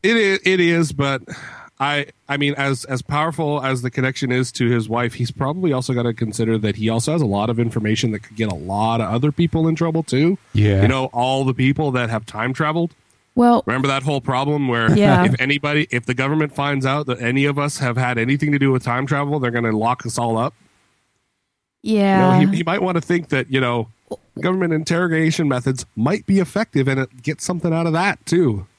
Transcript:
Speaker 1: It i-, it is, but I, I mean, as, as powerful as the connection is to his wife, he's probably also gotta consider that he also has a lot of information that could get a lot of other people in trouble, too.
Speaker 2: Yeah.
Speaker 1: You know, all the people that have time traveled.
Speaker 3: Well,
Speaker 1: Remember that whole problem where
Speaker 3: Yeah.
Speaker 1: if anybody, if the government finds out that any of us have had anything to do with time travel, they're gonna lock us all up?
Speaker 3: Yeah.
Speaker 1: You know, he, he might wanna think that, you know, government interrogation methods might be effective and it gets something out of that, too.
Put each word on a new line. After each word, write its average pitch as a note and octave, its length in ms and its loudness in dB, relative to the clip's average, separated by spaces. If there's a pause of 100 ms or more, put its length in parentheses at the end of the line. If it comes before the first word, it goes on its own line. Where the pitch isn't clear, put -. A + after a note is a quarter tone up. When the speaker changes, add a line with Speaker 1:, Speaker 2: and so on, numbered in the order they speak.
Speaker 1:
It A3 120 4
i-, G3 320 2
it F#3 120 2
is, E3+ 320 2
but C#3 320 -2 (560)
I, C#3+ 260 0 (240)
I C#3+ 80 -2
mean, C#3+ 180 0
as, C#3 300 -2
as C3 160 -6
powerful D3 640 -2
as C3 160 -2
the B2+ 80 -4
connection C3 420 -4
is B2 200 -2
to A#2+ 180 0
his A#2 180 0
wife, A#2 280 -4
he's B2 160 -4
probably D3+ 420 -2
also C3 220 -4
gotta A#2+ 180 -2
consider A2 460 -2
that G#2 160 -2
he A2 140 -2
also A#2 240 -2
has E3+ 100 0
a - 20 0
lot G2+ 240 0
of A#2 100 -2
information A2+ 520 -2
that G2+ 80 -6
could - 160 -20
get G#2+ 160 -4
a F2 40 -6
lot G#2 460 -2
of G#2 100 -4
other B2+ 200 0
people E3 360 0
in E3 60 2
trouble, E3 300 -2
too. D#3 340 2 (160)
Speaker 2:
Yeah. G#2 300 4
Speaker 1:
You G2+ 40 6
know, C3 180 2
all C3 400 0
the C3 100 0
people C#3 380 2
that A#2+ 180 0
have A2 160 -4
time A#2 260 -4
traveled. D#3+ 400 -2 (400)
Speaker 3:
Well, A#3+ 320 4
Speaker 1:
Remember C3 220 0
that C3+ 160 0
whole C#3 180 -2
problem C#3 460 0
where A#2 280 2
Speaker 3:
Yeah. F#3+ 300 6
Speaker 1:
if B2 160 0
anybody, D3 480 0
if B2 160 -4
the B2+ 80 -2
government C#3+ 400 0
finds C#3+ 320 -2
out C#3 220 -2
that B2+ 140 -4
any C3 240 0
of C#3+ 120 0
us D3 220 -4
have A#2+ 180 -2
had B2 220 0
anything C#3 320 0
to C#3+ 80 0
do C#3 120 2
with B2+ 120 0
time B2+ 240 -2
travel, C#3+ 320 -2
they're B2+ 100 0
gonna A#2 260 0
lock A2+ 300 -2
us A#2 140 -4
all A#2 180 -2
up? B2+ 160 -2 (1300)
Speaker 3:
Yeah. G3 560 4
Speaker 1:
You F#3+ 60 8
know, F#3+ 60 2
he, F#3+ 60 0
he E3+ 60 0
might F3 200 -2
wanna F3 180 0
think F3 280 -2
that, C3+ 220 0
you C3+ 80 2
know, A#2+ 280 0 (520)
government F3+ 340 0
interrogation D#3+ 720 0
methods C3 380 -2 (100)
might C#3+ 320 -2
be G3 120 4
effective F3 480 0
and C3+ 120 0
it B2+ 240 -8
gets D3+ 200 -6
something E3+ 300 -2
out E3 140 0
of D#3+ 60 0
that, F3+ 340 -2
too. B2 400 2 (120)